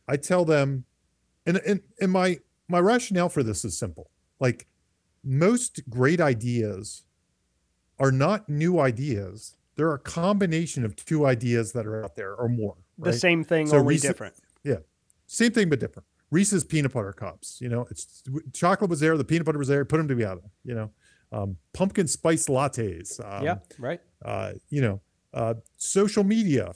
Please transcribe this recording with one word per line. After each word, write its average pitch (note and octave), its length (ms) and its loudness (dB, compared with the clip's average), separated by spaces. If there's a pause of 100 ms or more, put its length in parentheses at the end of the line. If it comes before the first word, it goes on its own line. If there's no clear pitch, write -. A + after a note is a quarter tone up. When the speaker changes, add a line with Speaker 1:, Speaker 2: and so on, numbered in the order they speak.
Speaker 1:
I C#3+ 100 -2
tell F3+ 260 2
them, C#3 400 2 (640)
and, E3+ 200 2
and, G#3 160 0 (200)
and F#3+ 100 2
my, F#3 280 2 (280)
my F3 120 2
rationale F#3 500 2
for D3 120 0
this A2 240 -2
is F#2+ 120 -6
simple. - 340 -10 (280)
Like, B2 280 0 (580)
most E3 640 0
great C3 300 2
ideas A2+ 840 0 (920)
are C3+ 140 4
not E3 380 0
new E3 300 0
ideas. A2 760 -4 (220)
They're D#3 160 0
a C#3 60 -6
combination E3+ 840 -2
of G#2 100 -6
two D3+ 300 0
ideas A#2+ 460 2
that A2+ 160 -6
are A2 160 -6
out G2 140 -12
there G2 180 -10
or A#2 140 -2
more, A2 260 -2 (220)
Speaker 2:
The F3 140 -2
Speaker 1:
right? A#2+ 80 0
Speaker 2:
same E3+ 240 4
thing, D#3 240 2
Speaker 1:
So D3 100 6
Speaker 2:
only C3+ 180 6
Speaker 1:
Reese-, D3 60 0
Speaker 2:
different. B2+ 340 -4 (300)
Speaker 1:
yeah. A#2+ 140 -2 (480)
Same A#3 260 2
thing, G3+ 160 2
but C#3+ 100 2
different. - 260 -10 (240)
Reese's F#3+ 360 2
Peanut C#3+ 280 0
Butter G2+ 200 -4
Cups, - 480 -14
you B2 80 -8
know, A#2+ 200 -2
it's, - 340 -16
w-, C3+ 200 -8 (100)
chocolate F#3 360 0
was D#3+ 100 -2
there, D#3 180 4
the C#3 60 0
peanut D#3+ 220 0
butter D3 140 0
was C3+ 100 -2
there, C#3+ 160 2
put D#3 140 0
'em D#3 80 -2
together, G#2+ 340 -2 (240)
you B2 100 -8
know. G#2+ 160 -8 (400)
Um, G2 260 -6 (160)
pumpkin F#3+ 340 0
spice E3 400 0
lattes, B2 760 -4
um, G2+ 200 -8
Speaker 2:
Yeah, D3+ 140 -2 (220)
right. C#3 200 -8 (240)
Speaker 1:
uh, G2+ 280 -6 (180)
you C#3+ 120 0
know, G2+ 200 0 (320)
uh, A2+ 220 -2 (220)
social G3+ 460 0
media E3 520 0